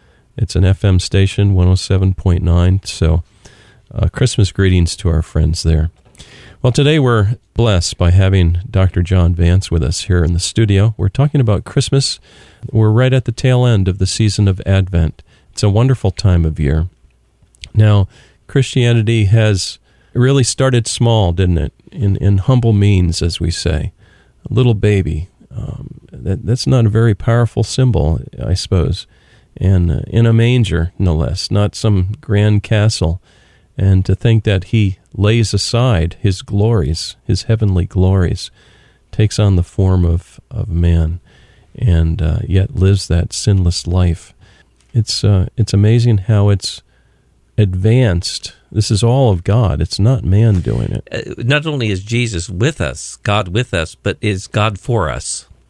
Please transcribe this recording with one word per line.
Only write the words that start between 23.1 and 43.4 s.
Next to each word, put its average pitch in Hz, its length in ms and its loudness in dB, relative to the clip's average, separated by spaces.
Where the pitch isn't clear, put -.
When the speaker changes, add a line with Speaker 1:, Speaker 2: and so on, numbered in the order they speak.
Speaker 1:
as 85 180 -4
we 82 120 -2
say. 78 400 -4
A - 20 -14
little 120 220 2
baby. 92 560 -2
Um, - 440 -14
that, 95 320 -6
that's 123 220 -2
not 127 220 4
a - 20 0
very 113 240 2
powerful 117 500 0
symbol, 101 560 0
I 71 120 -2
suppose. - 500 -2
And, 90 340 2
uh, 65 160 -4
in 117 180 2
a 113 80 4
manger, 113 640 0
no 92 180 0
less, - 360 -4
not 104 240 0
some 101 460 0
grand 104 420 0
castle. 104 580 0
And 95 260 2
to 95 120 -2
think 113 300 0
that 95 200 0
he 101 320 0
lays 107 400 0
aside 107 640 0
his 98 220 -2
glories, 101 840 -2
his - 200 -4
heavenly 101 420 0
glories, 92 640 0
takes - 260 -2
on 101 180 2
the 87 80 2
form 92 420 0
of, 85 340 -4
of 107 200 -8
man, 85 500 0
and, 82 440 0
uh, 80 280 -2
yet 92 280 -2
lives 95 340 2
that 85 220 0
sinless 92 540 0